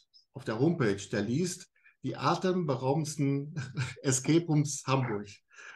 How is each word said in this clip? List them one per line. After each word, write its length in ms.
auf 120
der 140
Homepage, 380
der 240
liest 500
die 140
atemberaubendsten 1400
<laughs> 480
Escape 440
Rooms 400
Hamburg. 420